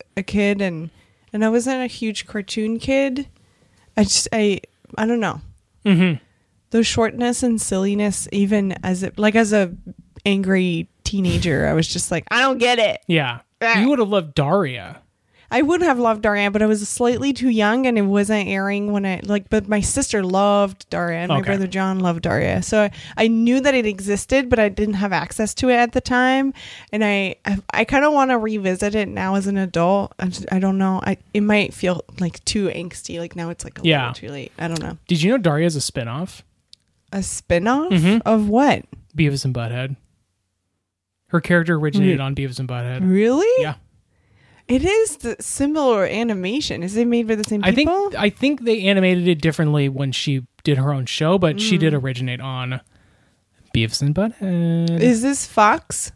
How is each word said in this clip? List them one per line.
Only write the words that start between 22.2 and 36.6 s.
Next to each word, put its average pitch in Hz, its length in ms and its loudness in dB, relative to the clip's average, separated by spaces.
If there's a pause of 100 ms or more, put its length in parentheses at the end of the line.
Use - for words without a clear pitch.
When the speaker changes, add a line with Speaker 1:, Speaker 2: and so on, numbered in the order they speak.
Speaker 1:
Daria. - 380 0
So 214 200 2
I, 202 100 0 (240)
I 226 140 2
knew 233 320 2
that 277 120 2
it 240 120 2
existed, 202 640 -2
but 240 100 2
I 208 80 4
didn't 208 280 -2
have 196 180 -2
access 190 400 -4
to 254 160 0
it 247 60 4
at 240 180 2
the 254 80 0
time. 262 520 2 (380)
And 214 140 -2
I, 196 400 0
I, 196 120 -2 (160)
I 226 120 2
kinda 285 260 2
wanna 262 260 4
revisit 208 560 -2
it 214 140 0
now 190 280 -4
as 196 120 -2
an 202 100 -2
adult. 190 600 0
I 185 80 -4
just, 180 240 -8
I 190 80 2
don't 190 180 2
know. 190 280 2
I, 190 100 0 (180)
it 208 80 2
might 208 320 2
feel, 180 300 -2 (160)
like, 170 240 -6
too 202 240 -2
angsty. 170 520 -8
Like, 170 180 -10
now 170 120 -8
it's, 170 140 -12
like, - 160 -16
a - 40 -18
Speaker 2:
Yeah. 147 260 2
Speaker 1:
little 120 60 -10 (120)
too - 60 -12
late. 139 260 -14
I 165 80 -6
don't 165 140 -6
know. - 160 -10 (100)
Speaker 2:
Did 165 140 0
you 190 100 2
know 269 60 2
Daria 165 300 2
is 160 100 -2
a - 20 -2
spinoff? 127 600 -8 (720)